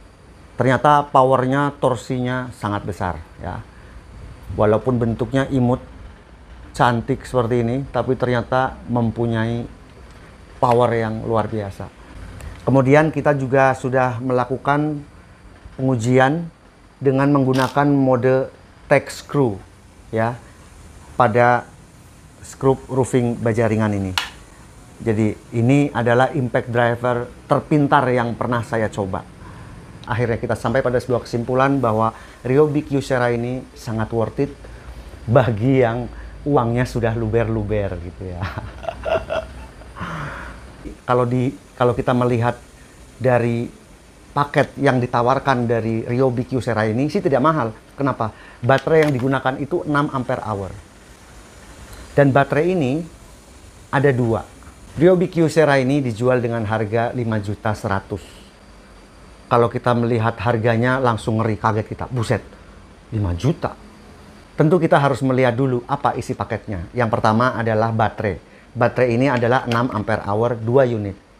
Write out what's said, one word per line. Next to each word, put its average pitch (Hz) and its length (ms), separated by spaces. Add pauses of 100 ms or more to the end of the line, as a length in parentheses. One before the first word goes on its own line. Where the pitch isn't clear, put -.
(560)
Ternyata 147 560
powernya, 135 720
torsinya 127 720
sangat 113 320
besar 92 320 (240)
ya. 92 160 (960)
Walaupun 110 480
bentuknya 120 480
imut, 127 320 (880)
cantik 120 500
seperti 123 380
ini, 117 160 (160)
tapi 127 240
ternyata 123 580 (140)
mempunyai 117 720 (960)
power 120 340
yang 113 320
luar 110 220
biasa. 101 420 (800)
Kemudian 135 480
kita 147 240
juga 135 400
sudah 127 400
melakukan 131 840 (760)
pengujian 131 720 (480)
dengan 135 320
menggunakan 135 640
mode 131 560 (400)
tech 139 240
screw 120 480 (480)
ya, 113 240 (800)
pada 120 560 (720)
skrup 135 480
roofing 120 480
baja 110 320
ringan 107 240
ini. 95 200 (920)
Jadi 107 320 (180)
ini 135 400
adalah 120 400
impact 123 400
driver 120 560 (160)
terpintar 143 640
yang 120 240
pernah 117 320
saya 110 240
coba. 95 320 (840)
Akhirnya 117 320
kita 117 200
sampai 123 280
pada 123 160
sebuah 117 240
kesimpulan 127 560
bahwa 113 320 (320)
Ryobi 143 400
Kyocera 131 480
ini 120 400
sangat 110 400
worth 113 320
it 139 80 (760)
bagi 123 520
yang 117 280 (360)
uangnya 123 400
sudah 117 320
luber-luber 107 880
gitu 90 240
ya. 87 160
<laughs> 87 80 (2500)
Kalau 123 200
di, 123 240 (240)
kalau 123 160
kita 127 240
melihat 123 400 (640)
dari 120 480 (640)
paket 143 480
yang 131 240
ditawarkan 123 640
dari 113 360
Ryobi 123 440
Kyocera 113 400
ini 127 240
sih 208 80
tidak 139 240
mahal. 143 320 (240)
Kenapa? 123 320 (320)
Baterai 147 440
yang 151 40
digunakan 131 480
itu 156 240
enam 147 320
ampere 127 280
hour. 98 280 (1400)
Dan 143 160
baterai 143 400
ini 156 320 (880)
ada 143 240
dua. 113 320 (480)
Ryobi 175 320
Kyocera 151 520
ini 135 200
dijual 123 400
dengan 117 240
harga 110 480
lima 110 320
juta 104 320
seratus. 98 480 (1300)
Kalau 120 160
kita 120 240
melihat 117 480
harganya 120 640
langsung 110 400
ngeri, 110 160
kaget 107 240
kita. - 240
Buset, 120 360 (680)
lima 98 240
juta. 135 400 (800)
Tentu 156 240
kita 160 240
harus 135 240
melihat 127 320
dulu 127 320
apa 127 240
isi 120 240
paketnya. 101 560
Yang 117 240
pertama 113 400
adalah 113 320
baterai. 110 480 (400)
Baterai 120 400
ini 131 80
adalah 123 400
enam 120 240
ampere 104 320
hour, 110 320
dua 120 320
unit. 104 320 (220)